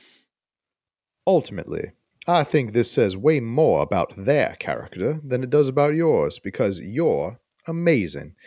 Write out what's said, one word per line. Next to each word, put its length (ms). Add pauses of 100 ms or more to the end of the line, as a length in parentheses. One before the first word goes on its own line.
(1300)
Ultimately, 680 (360)
I 160
think 280
this 200
says 240
way 240
more 400
about 320 (140)
their 320
character 680
than 180
it 60
does 200
about 260
yours, 440
because 420
you're 600 (260)
amazing, 680 (120)